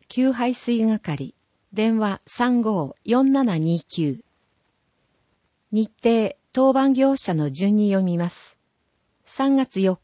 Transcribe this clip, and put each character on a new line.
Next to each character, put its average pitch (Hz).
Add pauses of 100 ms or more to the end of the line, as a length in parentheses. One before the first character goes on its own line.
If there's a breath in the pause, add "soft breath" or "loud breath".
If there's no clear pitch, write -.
給 262
排 247
水 233
係、 165 (400)
電 220
話 208
三 247
五 196
四 269
七 240
二 165
九。 147 (1500)
日 214 (120)
程、 226 (160)
当 262
番 269
業 269
者 196
の 151
順 190
に 208
読 190
み 175
ま 175
す。 - (640)
三 269
月 262
四 185